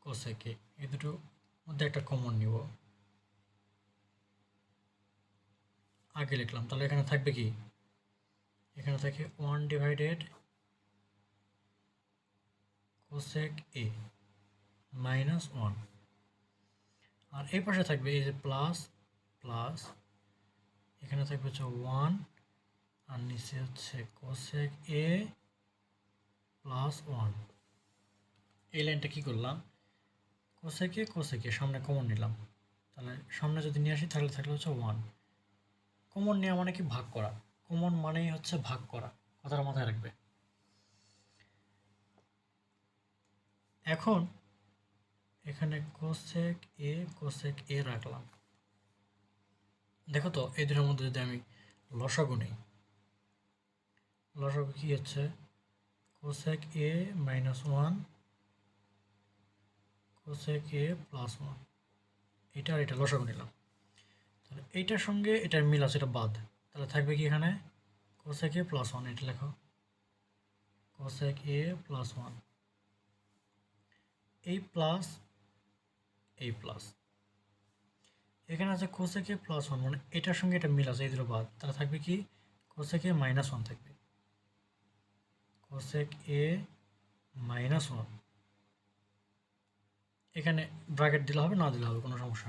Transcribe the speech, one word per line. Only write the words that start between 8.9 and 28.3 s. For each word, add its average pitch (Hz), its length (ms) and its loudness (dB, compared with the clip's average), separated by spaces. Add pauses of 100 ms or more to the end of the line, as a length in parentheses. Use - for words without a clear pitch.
থাকে 143 180 -2 (180)
ওয়ান 147 200 0 (120)
ডিভাইডেড 147 460 2 (3000)
cosec 151 440 -4 (280)
A - 20 0 (1080)
মাইনাস 135 540 2 (100)
ওয়ান। 107 180 0 (1600)
আর 143 120 -10 (120)
এই 196 100 2
পাশে 190 240 6
থাকবে 135 180 2 (100)
এই 139 100 2
যে 139 40 0 (120)
প্লাস, 143 320 2 (680)
প্লাস, 120 360 -4 (1200)
এখানে 139 260 -2
থাকবে 135 200 -4
হচ্ছে - 180 -4 (120)
ওয়ান, 131 340 2 (960)
আর 127 100 -8 (120)
নিচে 120 240 -8 (100)
হচ্ছে - 320 -8 (220)
cosec 143 520 -4 (320)
A 160 40 0 (1600)
প্লাস 135 320 -2 (140)
ওয়ান। 113 240 0 (1400)